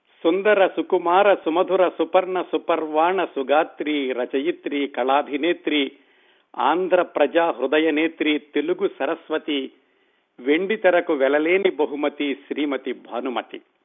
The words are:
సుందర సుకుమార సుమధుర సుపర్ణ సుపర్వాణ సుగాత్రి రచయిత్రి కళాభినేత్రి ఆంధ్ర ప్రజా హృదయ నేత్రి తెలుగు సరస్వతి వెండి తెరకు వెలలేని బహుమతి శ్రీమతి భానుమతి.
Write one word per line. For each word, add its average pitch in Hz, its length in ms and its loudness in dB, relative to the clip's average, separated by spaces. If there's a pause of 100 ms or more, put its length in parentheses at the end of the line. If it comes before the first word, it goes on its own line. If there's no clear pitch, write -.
(220)
సుందర 196 440 2
సుకుమార 180 680 2
సుమధుర 180 540 0
సుపర్ణ 180 540 -2
సుపర్వాణ 160 800 -2
సుగాత్రి 143 880 -2
రచయిత్రి 143 720 -4
కళాభినేత్రి 143 1040 -2 (680)
ఆంధ్ర 170 440 2
ప్రజా 165 480 0
హృదయ 143 400 0
నేత్రి 151 480 0
తెలుగు 175 600 -2
సరస్వతి 147 720 -4 (680)
వెండి 170 360 0
తెరకు 180 360 2
వెలలేని 156 580 2
బహుమతి 143 640 -2
శ్రీమతి 139 580 -6
భానుమతి. 117 680 -8 (240)